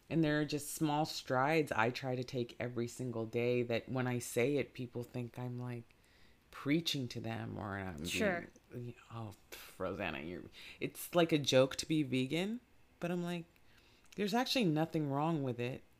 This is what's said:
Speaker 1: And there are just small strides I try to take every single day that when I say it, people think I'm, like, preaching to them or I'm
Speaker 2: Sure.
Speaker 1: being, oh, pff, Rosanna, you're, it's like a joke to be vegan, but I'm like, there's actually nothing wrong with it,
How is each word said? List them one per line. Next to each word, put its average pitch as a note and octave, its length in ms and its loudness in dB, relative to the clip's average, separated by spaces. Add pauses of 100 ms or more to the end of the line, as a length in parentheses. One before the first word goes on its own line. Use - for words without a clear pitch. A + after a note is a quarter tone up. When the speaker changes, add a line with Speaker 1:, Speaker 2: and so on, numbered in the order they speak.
(100)
Speaker 1:
And D#3+ 120 4
there D3+ 180 4
are D3+ 40 2
just D3 300 -4
small D3+ 320 2
strides C#3+ 680 2
I A2+ 160 4
try B2+ 260 -2
to B2+ 80 -2
take B2 360 -4
every A#2+ 260 -2
single A#2+ 400 -4
day A#2+ 380 2
that A#2 240 0
when B2+ 180 0
I B2 120 0
say B2 380 2
it, - 180 -2
people A#2+ 280 -8
think A#2+ 360 -8
I'm, B2 220 -6
like, B2 240 -6 (680)
preaching C#3+ 580 0
to A#2 120 -8
them A2 380 -6
or G2 200 -4
I'm F#2 280 -6
Speaker 2:
Sure. F3+ 400 0 (260)
Speaker 1:
being, A#2+ 220 -10 (200)
oh, A2 200 -8 (160)
pff, - 80 -14 (200)
Rosanna, F2+ 420 -4
you're, E2+ 220 -8 (380)
it's - 340 -6
like E3+ 180 4
a D#3 60 6
joke C3 380 6
to - 100 -6
be D#3 160 2
vegan, C#3+ 580 0 (400)
but E3+ 100 -2
I'm F3 120 -2
like, F3 220 -4 (720)
there's G3+ 180 0
actually A#3+ 300 2
nothing D#3 460 2
wrong D3+ 320 2
with B2 180 -2
it, B2+ 220 -4 (180)